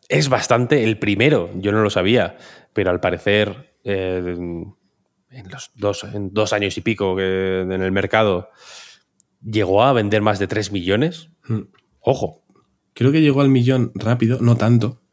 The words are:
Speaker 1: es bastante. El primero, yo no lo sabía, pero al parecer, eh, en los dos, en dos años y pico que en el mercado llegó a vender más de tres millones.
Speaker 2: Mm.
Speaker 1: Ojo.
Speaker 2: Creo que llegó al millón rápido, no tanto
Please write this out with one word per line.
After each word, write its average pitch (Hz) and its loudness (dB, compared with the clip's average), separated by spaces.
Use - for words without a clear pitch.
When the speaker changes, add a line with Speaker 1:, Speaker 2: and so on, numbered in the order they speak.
Speaker 1:
es 147 0
bastante. 123 2
El 107 0
primero, 104 2
yo 98 -2
no 110 2
lo 104 2
sabía, 98 0
pero 90 0
al 90 0
parecer, 101 -2
eh, 92 -4
en 113 -20
los - -16
dos, 101 -4
en 101 -8
dos 107 0
años 101 -2
y - -6
pico 101 -2
que 95 -2
en 92 -4
el 95 -2
mercado 98 0
llegó 107 2
a 139 4
vender 107 0
más 104 0
de 98 -2
tres 98 -4
millones. 104 -2
Speaker 2:
Mm. 110 -4
Speaker 1:
Ojo. - -2
Speaker 2:
Creo 131 0
que 160 2
llegó 143 4
al 135 4
millón 123 2
rápido, 117 0
no 120 4
tanto 113 0